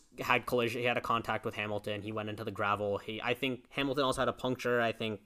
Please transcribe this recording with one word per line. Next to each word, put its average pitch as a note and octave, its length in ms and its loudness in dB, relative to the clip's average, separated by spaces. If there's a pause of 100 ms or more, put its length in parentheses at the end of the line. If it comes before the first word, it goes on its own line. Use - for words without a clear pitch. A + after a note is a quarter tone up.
(180)
had B2 280 2
collision, A#2+ 340 2
he A#2+ 80 0
had A#2+ 80 2
a A#2+ 60 0
contact A2+ 420 0
with A2 100 -4
Hamilton, G#2 480 -4
he G#2+ 80 -6
went G#2+ 180 -4
into G#2+ 140 -6
the G#2+ 80 -4
gravel. G2+ 480 2
He, A2 240 -6
I B2 120 0
think B2+ 340 -2
Hamilton C#3 340 0
also C3 200 2
had A#2+ 60 4
a A#2+ 40 2
puncture. B2 480 0
I A#2 100 4
think, A2 360 -4